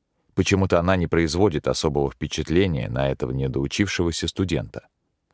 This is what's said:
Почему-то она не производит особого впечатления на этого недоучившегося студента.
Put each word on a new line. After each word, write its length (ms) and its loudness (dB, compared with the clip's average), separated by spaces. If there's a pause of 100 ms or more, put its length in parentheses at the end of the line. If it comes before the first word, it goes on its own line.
(340)
Почему-то 440 2
она 160 2
не 140 0
производит 580 2
особого 460 0
впечатления 760 0
на 220 -2
этого 220 -4
недоучившегося 960 -2
студента. 580 -4 (480)